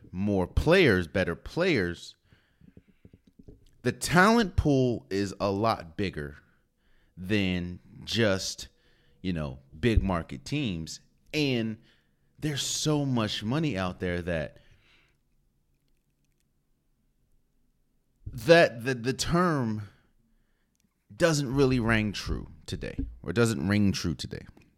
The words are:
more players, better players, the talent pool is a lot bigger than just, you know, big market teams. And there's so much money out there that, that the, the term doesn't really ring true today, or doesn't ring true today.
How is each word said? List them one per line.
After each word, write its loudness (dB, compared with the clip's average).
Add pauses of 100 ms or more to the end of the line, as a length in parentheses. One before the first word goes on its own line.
(100)
more 0
players, 4
better -2
players, -4 (1700)
the 0
talent 2
pool 2
is -2
a 0
lot -2
bigger -6 (800)
than -2 (260)
just, -2 (540)
you -4
know, -6 (200)
big 2
market -2
teams. -6 (340)
And -2 (600)
there's -4
so 0
much -2
money -2
out -4
there -2
that, -4 (3750)
that 6
the, -2
the -2
term 0 (1300)
doesn't 2
really 4
ring 2
true -6 (200)
today, -8 (280)
or -4
doesn't 2
ring 4
true -2
today. -10 (320)